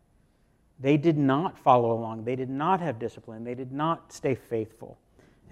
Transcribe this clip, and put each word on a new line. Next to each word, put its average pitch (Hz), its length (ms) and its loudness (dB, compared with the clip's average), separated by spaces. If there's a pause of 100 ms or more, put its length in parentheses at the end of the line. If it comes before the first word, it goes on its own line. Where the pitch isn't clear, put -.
(800)
They 139 160 4
did 151 220 2
not 143 400 2
follow 123 340 6
along. 113 320 -4
They 123 120 -4
did 127 140 -6
not 160 300 0
have 143 180 -4
discipline. 113 460 -10
They 123 100 -6
did 127 180 -10
not 160 400 -2
stay 139 220 -2
faithful. - 640 -6 (540)